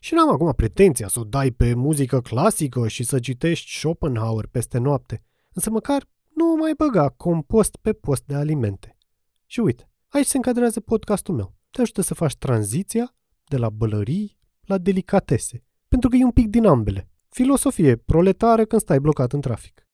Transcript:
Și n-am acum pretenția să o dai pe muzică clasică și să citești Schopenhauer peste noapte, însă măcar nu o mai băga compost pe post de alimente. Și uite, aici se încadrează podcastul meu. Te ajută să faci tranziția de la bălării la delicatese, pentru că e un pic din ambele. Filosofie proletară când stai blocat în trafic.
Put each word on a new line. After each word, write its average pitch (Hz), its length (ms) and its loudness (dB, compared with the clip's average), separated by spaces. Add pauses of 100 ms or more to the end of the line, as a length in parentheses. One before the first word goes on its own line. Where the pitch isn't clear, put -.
Și - 140 -8
n-am 320 160 4
acum 151 220 0
pretenția 117 560 2
să 120 120 -4
o 113 40 -6
dai 135 260 0
pe 120 240 0
muzică 131 460 0
clasică 123 680 -2
și 120 160 -6
să 135 140 -2
citești 131 600 -4
Schopenhauer 113 680 -4
peste - 320 -4
noapte, 127 440 -4 (300)
însă 202 180 -4
măcar 269 380 -2 (260)
nu 330 180 2
o 330 40 2
mai 311 200 0
băga 208 320 2
compost 175 680 0
pe - 160 -4
post - 340 -4
de 139 80 -8
alimente. 143 600 -4 (500)
Și - 140 -6
uite, 175 300 -2 (180)
aici 285 180 0
se - 100 -2
încadrează 240 440 0
podcastul 208 540 -4
meu. 104 200 -6 (160)
Te - 100 -6
ajută 220 200 -2
să 165 140 -2
faci 156 220 -2
tranziția 135 800 -2 (300)
de 139 120 -6
la 117 140 -2
bălării 110 680 -4 (220)
la 196 180 -4
delicatese, 180 880 -2 (240)
pentru 254 200 2
că 240 80 2
e 254 80 6
un 247 60 4
pic 233 160 4
din 220 200 2
ambele. 104 440 2 (180)
Filosofie 254 680 2
proletară 196 680 2
când 214 160 0
stai 139 200 0
blocat 139 320 0
în 143 80 -2
trafic. - 540 -10